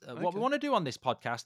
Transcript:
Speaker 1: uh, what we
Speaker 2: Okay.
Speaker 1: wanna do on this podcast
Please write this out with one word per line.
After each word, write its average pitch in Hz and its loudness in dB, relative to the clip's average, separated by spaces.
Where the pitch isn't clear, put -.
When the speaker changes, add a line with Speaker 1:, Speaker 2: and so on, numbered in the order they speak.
Speaker 1:
uh, 123 -10
what 165 -6
we 175 2
Speaker 2:
Okay. 180 -2
Speaker 1:
wanna 269 2
do 285 0
on 202 4
this 131 -2
podcast 120 -2